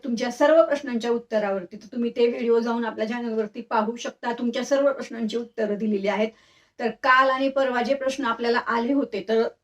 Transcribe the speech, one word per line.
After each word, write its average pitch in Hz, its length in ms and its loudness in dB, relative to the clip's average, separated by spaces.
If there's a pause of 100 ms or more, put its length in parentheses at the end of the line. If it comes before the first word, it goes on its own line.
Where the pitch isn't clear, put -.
तुमच्या 240 260 -2
सर्व 311 320 6
प्रश्नांच्या 247 480 -2
उत्तरावरती, 208 680 -2
तर - 160 -18
तुम्ही 233 180 -2
ते 233 160 2
व्हिडिओ 233 320 2
जाऊन 233 260 -2
आपल्या 214 240 -4
चॅनलवरती 226 520 -4
पाहू 226 360 -2
शकता. - 360 -8
तुमच्या 240 320 -4
सर्व 277 280 2
प्रश्नांची 226 440 -6
उत्तरं 220 380 -4
दिलेली 202 340 -2
आहेत. 208 200 0 (500)
तर 240 100 -2
काल 262 420 4
आणि 269 180 2
परवा 262 340 0
जे 247 120 2
प्रश्न 269 300 -2
आपल्याला 233 340 0
आले 233 340 0
होते, 226 360 -2
तर 226 140 4 (220)